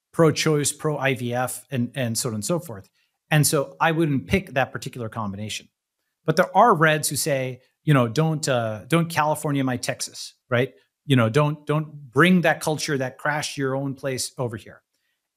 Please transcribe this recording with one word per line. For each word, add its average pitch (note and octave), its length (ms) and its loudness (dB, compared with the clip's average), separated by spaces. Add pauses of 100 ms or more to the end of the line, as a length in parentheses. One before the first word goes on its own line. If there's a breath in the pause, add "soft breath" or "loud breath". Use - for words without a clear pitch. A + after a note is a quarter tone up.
(120)
pro-choice, D#3 600 2
pro-I C3+ 420 -2
V A#2+ 200 -6
F, B2 360 -4
and, A#2+ 260 -2
and A#2 200 -2
so C3 120 -4
on A2 80 -4
and G#2 80 -6
so E3+ 160 -2
forth. G#2 280 -16 (420)
And D3+ 140 4
so C#3+ 360 0
I D#3+ 100 4
wouldn't D#3 380 -2
pick F3+ 260 -2
that C3 160 0
particular B2 380 -12
combination. G#2 600 -10 (560)
But D#3 120 0
there F3+ 200 0
are A3 180 6
Reds D3+ 340 2
who D3 80 -4
say, C3 460 -4 (200)
you D3+ 120 4
know, B2 120 6
"Don't, D#3 420 -2
uh, A2+ 380 -2
don't E3 220 2
California D3+ 560 0
my B2+ 120 -2
Texas," - 580 -8 (140)
right? B2+ 260 0 (320 soft breath)
You C#3 100 4
know, A2+ 120 6
"Don't, D3 380 0
don't D3 460 -6
bring F3 300 6
that D#3 180 2
culture, D3+ 380 -2
that B2+ 200 -6
crash D3+ 380 -4
your C3+ 180 -2
own C#3 200 -4
place C3 420 -6
over A#2+ 200 -4
here." - 260 -18 (540)